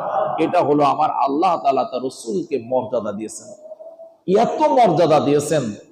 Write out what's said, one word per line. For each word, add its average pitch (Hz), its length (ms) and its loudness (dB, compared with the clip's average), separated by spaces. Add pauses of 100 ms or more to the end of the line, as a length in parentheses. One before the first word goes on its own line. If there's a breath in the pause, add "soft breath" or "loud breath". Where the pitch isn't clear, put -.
(400)
এটা 160 220 2
হলো 147 220 2
আমার 143 280 2
আল্লাহ 147 520 0
তাআলা 135 200 2
তার 123 200 -6
রাসূলকে 131 640 -4
মর্যাদা 120 460 -2
দিয়েছেন। 104 360 -10 (920)
এত 247 220 0
মর্যাদা 175 580 4
দিয়েছেন 143 440 0 (280)